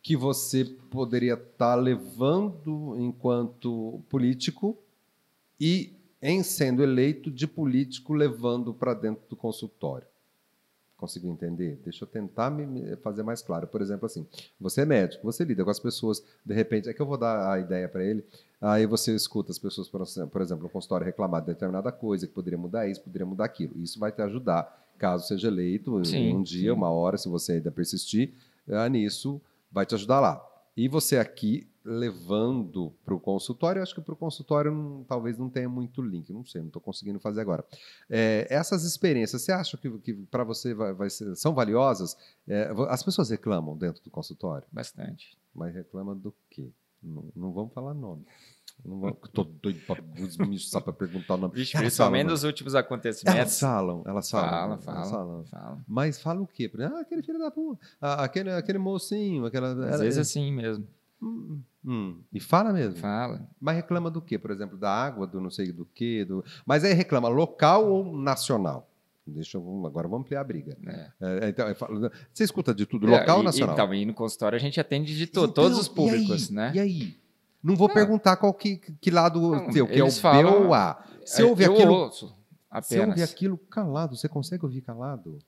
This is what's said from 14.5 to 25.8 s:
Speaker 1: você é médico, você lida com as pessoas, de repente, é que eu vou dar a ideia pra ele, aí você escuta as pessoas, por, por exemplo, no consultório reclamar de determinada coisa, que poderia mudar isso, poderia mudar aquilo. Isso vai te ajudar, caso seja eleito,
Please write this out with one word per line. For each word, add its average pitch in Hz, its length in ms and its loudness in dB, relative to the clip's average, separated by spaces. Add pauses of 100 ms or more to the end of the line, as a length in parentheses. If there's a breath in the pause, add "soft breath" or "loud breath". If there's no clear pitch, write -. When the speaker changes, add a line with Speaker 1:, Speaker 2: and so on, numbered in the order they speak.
Speaker 1:
você 95 220 -2
é - 20 4
médico, 117 400 2
você 113 200 -2
lida 95 200 0
com 95 60 0
as 104 100 -2
pessoas, 113 440 -4 (200 soft breath)
de 104 100 -6
repente, 107 340 0
é 113 40 -8
que - 100 -6
eu 143 40 -2
vou 139 120 -4
dar 110 340 0
a 95 60 0
ideia 92 300 -4
pra 92 160 -4
ele, 104 200 -2 (360 soft breath)
aí 107 260 4
você 110 280 0
escuta 104 360 -4
as 90 80 -8
pessoas, 98 300 -8
por, 95 120 -8 (280)
por 98 120 -4
exemplo, 87 240 -4
no 87 40 -10
consultório 90 360 -4
reclamar 90 360 -2
de 78 80 -8
determinada 95 420 -4
coisa, 101 360 -4
que - 60 -14
poderia 87 260 -6
mudar 92 300 -4
isso, 98 140 -6
poderia 92 240 -8
mudar 95 200 -4
aquilo. - 260 -8 (100)
Isso 85 160 -10
vai 107 140 -4
te - 100 -6
ajudar, 101 760 -2
caso 90 300 0
seja 101 220 -2
eleito, 95 560 -2